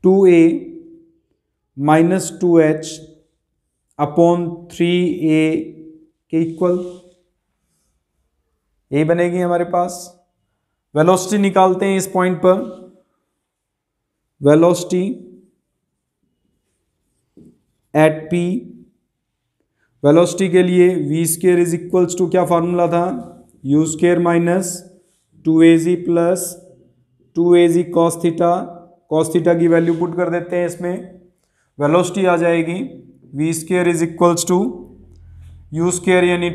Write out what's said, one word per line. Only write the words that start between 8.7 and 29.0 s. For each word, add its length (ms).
ये 120
बनेगी 340
हमारे 280
पास। 300
वेलोसिटी 420
निकालते 480
हैं 120
इस 100
पॉइंट 300
पर, 380
velocity 600
at 240
P, 100
वेलोसिटी 460
के 140
लिए 320
वी 300
स्क्वायर 380
is 100
equals 420
to 160
क्या 140
फार्मूला 420
था, 180
यू 200
स्क्वायर 340
माइनस 540
टू 160
ए 160
जी 260
प्लस 420
टू 200
ए 120
जी 240
cos 300
theta 320